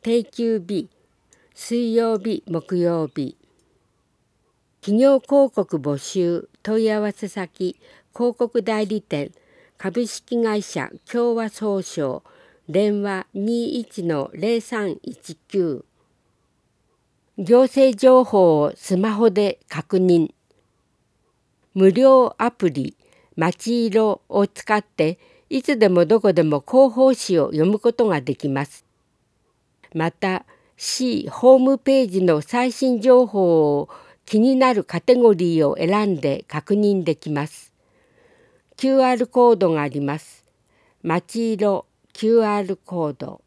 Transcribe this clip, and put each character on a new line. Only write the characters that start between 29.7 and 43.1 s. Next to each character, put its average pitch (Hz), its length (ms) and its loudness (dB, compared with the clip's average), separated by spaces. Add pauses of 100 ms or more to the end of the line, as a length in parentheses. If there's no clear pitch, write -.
ま 160 180 -2
た、 - 340 -6 (300)
市 - 540 -6
ホ 254 260 6
ー 262 40 4
ム 262 180 2
ペ 269 260 2
ー 214 60 -4
ジ 185 140 -2
の 160 180 2
最 247 320 -4
新 254 260 -2
情 247 260 6
報 165 540 2
を - 100 -10 (360)
気 214 160 0
に 262 160 2
な 254 160 2
る 202 100 -2
カ - 160 -6
テ 247 160 4
ゴ 233 180 6
リ 170 260 0
ー 147 100 4
を - 80 -4
選 196 400 -2
ん - 20 -8
で 139 300 -4
確 151 240 -4
認 202 320 0
で 165 100 -2
き - 140 -14
ま 147 180 -4
す。 - 260 -20 (1000)
キ 262 140 -2
ュ 269 100 4
ー 254 100 4
ア 254 40 2
ー 240 60 -2
ル 240 80 -2
コ 240 240 4
ー 226 40 4
ド 180 160 0
が 156 100 -2
あ 147 60 -4
り 139 140 -6
ま 143 180 -4
す。 - 240 -20 (580)
ま 165 200 -4
ち 226 320 -6
い 202 40 -6
ろ 202 280 -2 (260)
キ - 160 -4
ュ 226 140 4
ー 208 160 -2
ア - 20 -2
ー 190 80 -6
ル 190 80 -6
コ 170 360 -6